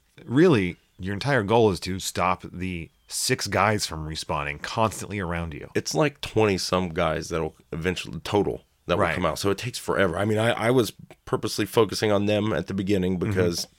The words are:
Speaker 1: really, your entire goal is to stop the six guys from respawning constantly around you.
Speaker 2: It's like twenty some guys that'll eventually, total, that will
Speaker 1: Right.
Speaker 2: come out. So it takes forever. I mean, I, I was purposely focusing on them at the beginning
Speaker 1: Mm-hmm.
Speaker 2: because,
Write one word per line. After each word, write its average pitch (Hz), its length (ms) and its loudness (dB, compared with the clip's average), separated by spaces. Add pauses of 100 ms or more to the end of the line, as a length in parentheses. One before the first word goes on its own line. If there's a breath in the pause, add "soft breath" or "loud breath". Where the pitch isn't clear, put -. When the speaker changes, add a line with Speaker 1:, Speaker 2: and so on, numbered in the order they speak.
(260)
Speaker 1:
really, 117 520 4 (220)
your 92 140 -6
entire 117 300 0
goal 110 260 6
is 87 120 0
to 92 180 -6
stop 90 520 -2
the 87 380 -8 (180)
six - 400 -4
guys 101 380 2
from 78 220 -8
respawning 73 540 -6
constantly 104 580 -4
around 85 340 -4
you. - 220 -12
Speaker 2:
It's - 180 -4
like 151 280 0
twenty 107 360 2
some 90 320 0
guys 80 400 -2
that'll 80 260 -4 (160)
eventually, 85 500 -4
total, 80 420 0 (240)
that 87 100 4
will 101 60 2
Speaker 1:
Right. 82 120 0
Speaker 2:
come 90 100 0
out. 78 120 0
So 98 140 0
it 98 80 0
takes 120 180 -8
forever. 90 400 0
I 101 80 0
mean, 107 140 2
I, 113 120 2
I 110 200 0
was 123 220 4 (320)
purposely 113 400 -2
focusing 107 460 2
on 101 140 2
them 104 280 2
at 82 140 -2
the 98 60 -6
beginning 92 460 0
Speaker 1:
Mm-hmm. 90 100 0
Speaker 2:
because, 90 380 0 (120)